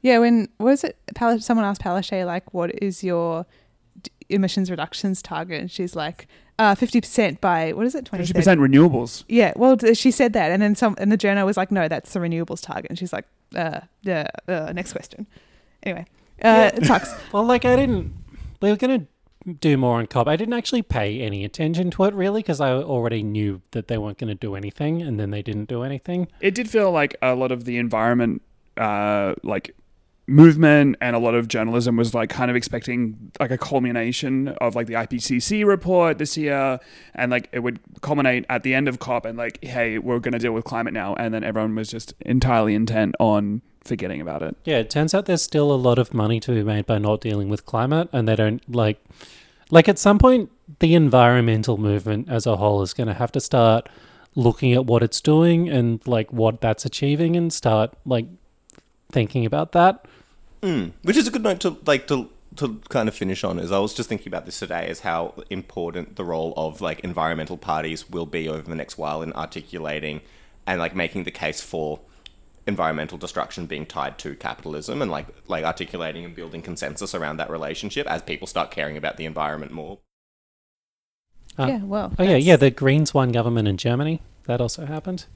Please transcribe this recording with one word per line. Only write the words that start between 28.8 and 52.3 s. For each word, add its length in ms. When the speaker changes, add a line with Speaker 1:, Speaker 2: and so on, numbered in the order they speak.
Speaker 2:
like, 320
movement 720
and 160
a 40
lot 160
of 120
journalism 500
was, 180
like, 160
kind 180
of 80
expecting, 840
like, 120
a 80
culmination 880
of, 160
like, 120
the 80
I 100
P 140
C 200
C 240
report 540
this 180
year, 440
and, 160
like, 220
it 80
would 180
culminate 480
at 140
the 100
end 140
of 100
cop 280
and, 120
like, 260
"Hey, 360
we're 180
gonna 220
deal 140
with 100
climate 320
now," 180
and 180
then 120
everyone 320
was 140
just 320
entirely 520
intent 460
on 420
forgetting 360
about 220
it. 140
Speaker 3:
Yeah, 140
it 100
turns 240
out 140
there's 160
still 280
a 60
lot 220
of 120
money 280
to 140
be 100
made 240
by 100
not 240
dealing 280
with 180
climate, 440
and 160
they 80
don't, 320
like, 300
like, 180
at 120
some 180
point, 320
the 160
environmental 840
movement 540